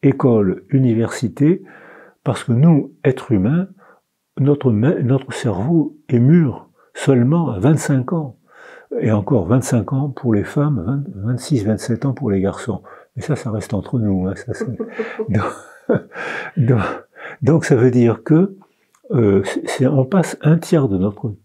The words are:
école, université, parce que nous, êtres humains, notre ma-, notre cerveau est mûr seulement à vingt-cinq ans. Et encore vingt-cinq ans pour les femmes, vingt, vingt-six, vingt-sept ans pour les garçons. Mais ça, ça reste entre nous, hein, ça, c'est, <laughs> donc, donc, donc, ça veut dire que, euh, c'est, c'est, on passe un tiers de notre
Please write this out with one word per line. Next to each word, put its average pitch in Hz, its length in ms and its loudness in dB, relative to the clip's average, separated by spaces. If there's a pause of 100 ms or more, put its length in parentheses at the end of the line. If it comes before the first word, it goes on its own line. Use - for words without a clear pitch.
école, 113 680 2
université, 131 920 0 (640)
parce 113 200 -2
que 127 80 -2
nous, 147 420 4 (100)
êtres 127 280 -2
humains, 135 360 0 (680)
notre 139 340 2
ma-, 110 300 2
notre 135 300 -2
cerveau 127 680 -2 (100)
est 120 120 2
mûr 139 500 2 (240)
seulement 139 560 2
à 101 80 -6
vingt-cinq 131 540 0
ans. 156 240 -6 (640)
Et 120 120 2
encore 104 340 2
vingt-cinq 117 460 0
ans 139 160 -2
pour 123 240 -4
les 104 120 2
femmes, 143 400 -2
vingt, 139 200 -4 (100)
vingt-six, 113 500 -2
vingt-sept 110 420 -2
ans 135 80 -2
pour 113 160 -4
les 98 100 0
garçons. 95 420 -4 (320)
Mais 104 80 -10
ça, 143 140 -4
ça - 140 -8
reste 107 240 -6
entre 107 240 -4
nous, 95 280 0
hein, 95 80 -4
ça, 101 200 -10
c'est, 220 120 -8
<laughs> 220 600 -10
donc, - 720 -4 (580)
donc, 120 240 2 (640)
donc, 143 240 2
ça 147 100 4
veut 123 140 4
dire 120 340 2
que, 180 320 2 (540)
euh, 101 340 4
c'est, - 240 -8
c'est, - 180 -2
on 131 200 2
passe - 340 0
un 156 160 4
tiers 160 320 0
de 98 80 0
notre 101 380 -4 (100)